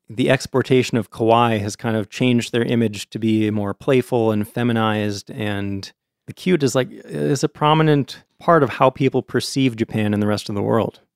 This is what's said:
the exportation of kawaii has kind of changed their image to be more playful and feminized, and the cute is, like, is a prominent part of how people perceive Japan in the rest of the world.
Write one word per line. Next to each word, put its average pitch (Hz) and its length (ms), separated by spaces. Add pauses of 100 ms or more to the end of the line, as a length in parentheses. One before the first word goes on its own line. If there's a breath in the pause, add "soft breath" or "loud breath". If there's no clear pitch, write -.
(100)
the 120 200
exportation 127 680
of 110 140
kawaii 113 500
has 101 160
kind 113 200
of 104 120
changed 123 440
their 117 120
image 113 460
to - 80
be 110 320
more 101 240
playful 123 580
and 107 160
feminized, 110 800
and 101 640 (340)
the - 60
cute 175 300
is, 131 120
like, 127 160
is 151 540
a 143 40
prominent 151 760 (160)
part 165 220
of 123 80
how 135 180
people 131 340
perceive 127 540
Japan 107 380
in 101 60
the 104 60
rest 104 220
of 104 60
the 101 80
world. 113 380 (160)